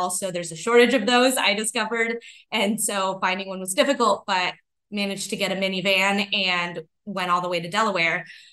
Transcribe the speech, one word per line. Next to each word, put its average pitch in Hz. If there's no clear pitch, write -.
also, 180
there's 175
a 165
shortage 240
of 208
those, 247
I 208
discovered. 226
And 214
so 190
finding 190
one 185
was 185
difficult, 247
but 180
managed 196
to 220
get 190
a 190
minivan 190
and 175
went 185
all 180
the 180
way 180
to 170
Delaware. 180